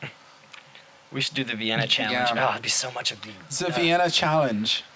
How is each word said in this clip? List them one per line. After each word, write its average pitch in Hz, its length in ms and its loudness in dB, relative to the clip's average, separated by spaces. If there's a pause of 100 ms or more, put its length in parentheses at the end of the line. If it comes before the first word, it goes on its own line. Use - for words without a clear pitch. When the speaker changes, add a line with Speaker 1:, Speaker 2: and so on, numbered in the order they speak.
Speaker 1:
<laughs> 139 60 -12 (1000)
We 135 80 -4
should - 140 -4
do 135 80 -2
the 117 140 -4
Vienna 113 320 0
challenge. 120 480 0
Speaker 2:
Yeah. 135 100 2
Speaker 1:
Oh, 120 60 2
it'd - 100 -6
be - 60 -6
so - 240 -2
much 123 180 -4
of 110 120 -12
the 110 80 -14 (180)
Speaker 2:
It's - 120 -4
a 180 60 -2
Speaker 1:
uh, 175 60 0
Speaker 2:
Vienna 170 380 4
challenge. 139 760 2 (120)